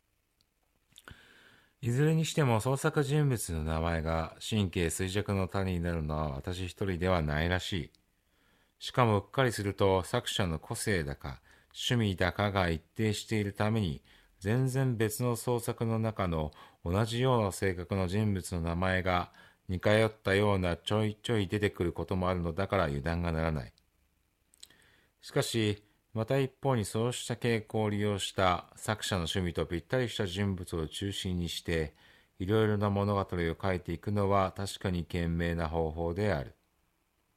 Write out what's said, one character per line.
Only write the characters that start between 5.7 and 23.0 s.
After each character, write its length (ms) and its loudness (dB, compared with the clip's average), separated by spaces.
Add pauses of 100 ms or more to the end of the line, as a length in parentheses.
に 80 0
な 140 -2
る 100 -2
の 140 -2
は 140 0
私 360 -6
一 180 -6
人 120 -2
で 100 0
は 140 4
な 200 0
い 60 0
ら 120 2
し 140 -8
い。 180 -6 (880)
し 120 -10
か 140 4
も 140 4
う 60 -4
っ 60 -20
か 120 2
り 100 2
す 100 -4
る 100 -2
と 300 4
作 260 -4
者 180 0
の 120 -2
個 160 -10
性 280 0
だ 120 -6
か 240 -10 (340)
趣 220 -2
味 200 2
だ 180 2
か 180 0
が 180 2
一 120 0 (140)
定 180 0
し 120 -8
て 140 0
い 40 2
る 100 -4
た 180 0
め 80 0
に、 220 -2 (380)
全 280 0
然 300 0
別 260 0
の 120 0
創 240 -2
作 260 -4
の 140 0
中 280 0
の 240 0 (320)
同 220 2
じ 160 -2
よ 180 4
う 40 4
な 80 0
性 240 0
格 200 -4
の 120 0
人 260 2
物 220 -4
の 60 -2
名 140 -2
前 280 0
が 280 0 (360)
似 120 -4
通 100 2
っ 200 6
た 240 -2
よ 220 4
う 40 2
な 180 0
ち 160 -6
ょ 120 2
い 160 -2
ち 100 -4
ょ 60 2
い 100 0
出 120 0
て 100 2
く 140 -4
る 100 0
こ 120 -6
と 100 -2
も 140 2
あ 40 4
る 80 -2
の 120 -2
だ 140 -2
か 100 2
ら 80 4
油 160 -2